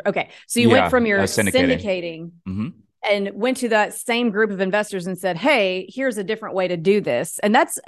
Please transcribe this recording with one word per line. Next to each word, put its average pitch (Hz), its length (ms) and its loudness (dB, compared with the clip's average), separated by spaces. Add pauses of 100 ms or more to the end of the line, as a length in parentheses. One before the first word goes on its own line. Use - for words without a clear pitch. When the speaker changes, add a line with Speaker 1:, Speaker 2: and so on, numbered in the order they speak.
Speaker 1:
Okay. 196 260 -2 (180)
So - 100 -2
you 233 100 6
went 226 180 6
Speaker 2:
Yeah, - 40 -2
Speaker 1:
from 240 160 2
your 202 120 2
Speaker 2:
I 196 40 2
was 196 80 0
syndicating. 247 500 2
Speaker 1:
syndicating 170 520 -6 (160)
Speaker 2:
Mm-hmm. 104 200 -4 (400)
Speaker 1:
and 202 260 0
went 254 240 -2
to 240 100 -4
that 208 260 2
same 240 360 -2
group 214 200 0
of 190 100 -4
investors 190 460 -2
and 185 100 -6
said, 180 200 -2
"Hey, 190 520 0
here's 254 300 -4
a 202 60 -6
different 214 320 -6
way 185 100 0
to 175 100 -2
do 190 240 2
this." 143 380 -2
And 208 160 2
that's, 311 340 2